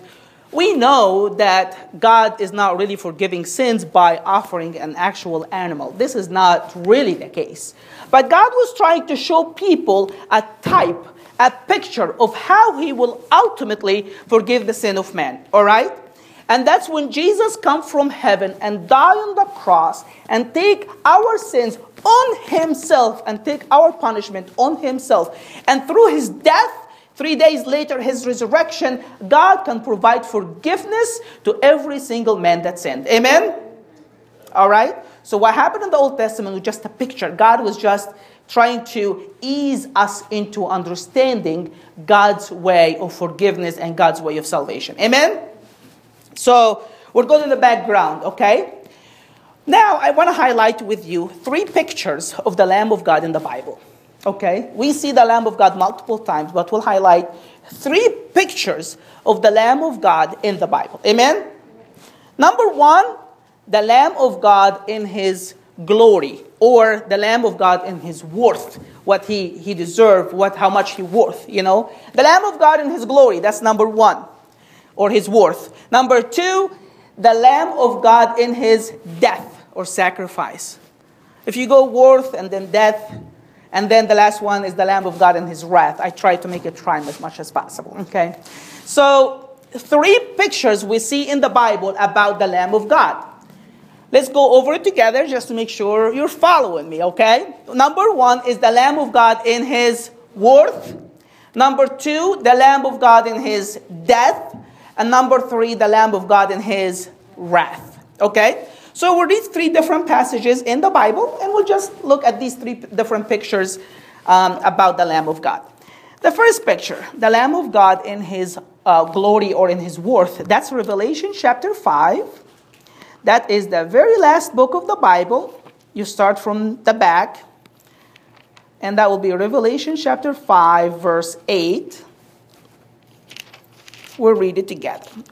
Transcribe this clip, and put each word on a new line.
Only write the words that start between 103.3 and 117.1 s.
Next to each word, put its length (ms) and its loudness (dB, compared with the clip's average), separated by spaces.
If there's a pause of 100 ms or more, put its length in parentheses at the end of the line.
his 400 -6 (240)
death. 500 0 (400)
And 160 -2
number 300 2
three, 320 -4
the 160 0
Lamb 260 4
of 140 -4
God 200 4
in 120 -6
his 480 -6 (260)
wrath, 640 -4 (200)
okay? 480 0 (240)
So 240 0
we'll 100 0
read 240 0
three 160 -2
different 400 -2
passages 540 0
in 180 -4
the 100 2
Bible, 520 0
and 120 -6
we'll 120 0
just 400 -4
look 180 0
at 160 0
these 160 -8
three 200 -12
p-, 200 -20
different 320 -4
pictures, 500 -4 (480)
um, 280 4 (100)
about 320 2
the 80 0
Lamb 240 -2
of 140 -6
God. 200 -6 (600)
The 100 2
first 340 2
picture, 480 -4